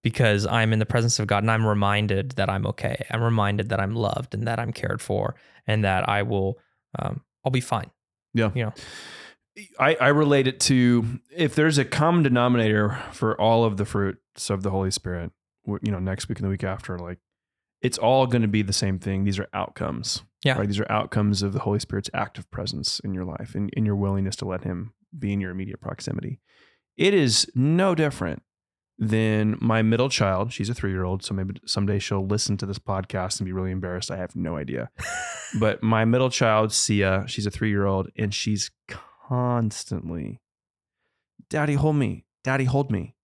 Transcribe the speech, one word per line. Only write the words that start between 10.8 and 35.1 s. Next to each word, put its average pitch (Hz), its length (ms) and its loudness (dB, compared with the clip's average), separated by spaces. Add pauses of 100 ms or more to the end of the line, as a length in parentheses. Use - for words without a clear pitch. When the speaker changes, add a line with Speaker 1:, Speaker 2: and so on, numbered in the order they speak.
Speaker 2:
if 156 220 0
there's 156 220 4
a 135 80 4
common 165 380 4
denominator 120 760 4 (160)
for 110 260 -2
all 113 240 6
of 104 140 0
the 101 80 0
fruits - 640 -6
of 95 140 -2
the 98 80 -2
Holy 95 200 0
Spirit, 87 400 -6 (340)
w-, 104 180 -4
you 107 80 0
know, 92 80 -2
next 95 300 -4
week - 100 -6
and 104 60 -4
the 95 40 0
week 98 140 -4
after, 95 340 -6
like, 90 220 -12 (640)
it's - 160 -2
all 131 300 4
gonna 117 200 4
be 107 140 2
the 98 120 -2
same 95 260 0
thing. 98 240 -2
These 98 160 0
are 98 140 -6
outcomes. - 680 -6 (220)
Speaker 1:
Yeah. 131 140 2
Speaker 2:
Right? 104 100 0
These 101 120 -2
are 107 120 -2
outcomes 104 500 2
of 98 100 0
the 117 80 -2
Holy 104 200 0
Spirit's - 340 -6
active - 380 -8
presence - 500 -6
in 98 120 -6
your 92 120 -4
life - 300 -10
and 101 180 -2
in 110 120 0
your 104 100 2
willingness 98 420 0
to - 80 -6
let 92 180 -4
him 92 300 -6 (240)
be 104 160 -2
in 101 80 0
your 92 100 -4
immediate 95 300 -8
proximity. - 580 -8 (560)
It 196 200 2
is 131 400 2
no 165 400 4
different 143 480 -2 (560)
than 107 600 2
my 113 220 2
middle 117 280 4
child. 101 440 0
She's 98 160 -4
a 120 60 -2
three-year-old, 92 480 -2
so - 100 -6
maybe 95 220 -4 (100)
someday 101 340 0
she'll 98 260 -2
listen 104 320 0
to 98 100 -4
this 98 120 -6
podcast 95 600 -4
and 101 80 -4
be 92 40 -6
really 92 200 -2
embarrassed. 90 400 -6
I - 60 -8
have 90 180 -8
no 85 200 -4
idea. 65 420 -6
Speaker 1:
<laughs> 698 640 -8